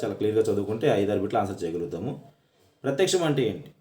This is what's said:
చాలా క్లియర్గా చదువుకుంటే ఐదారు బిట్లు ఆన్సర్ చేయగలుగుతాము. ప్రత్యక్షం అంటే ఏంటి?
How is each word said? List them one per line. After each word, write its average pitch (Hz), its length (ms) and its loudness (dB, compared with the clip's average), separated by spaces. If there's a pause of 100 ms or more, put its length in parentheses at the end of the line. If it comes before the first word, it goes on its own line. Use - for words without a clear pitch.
చాలా 101 100 -2
క్లియర్గా 107 280 2
చదువుకుంటే 107 460 0
ఐదారు 101 320 2
బిట్లు 104 180 0
ఆన్సర్ 98 260 -2
చేయగలుగుతాము. 85 580 -6 (600)
ప్రత్యక్షం 185 400 2
అంటే 143 240 2
ఏంటి? 87 220 -8 (100)